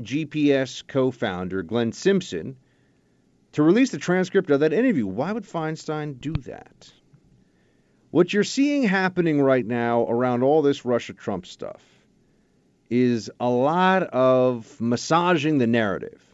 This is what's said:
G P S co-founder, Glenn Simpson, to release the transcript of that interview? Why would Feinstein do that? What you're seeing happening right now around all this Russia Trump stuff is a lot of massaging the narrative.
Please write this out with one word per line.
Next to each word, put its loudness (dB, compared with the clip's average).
G -6
P 2
S -4
co-founder, -4
Glenn -2
Simpson, -2
to 0
release 4
the -8
transcript 0
of 4
that 2
interview? 0
Why -4
would -10
Feinstein -8
do -8
that? -18
What 2
you're 2
seeing 0
happening 0
right 2
now 0
around 0
all 4
this 0
Russia -2
Trump -8
stuff -16
is 0
a -2
lot 2
of 0
massaging 0
the 2
narrative. -2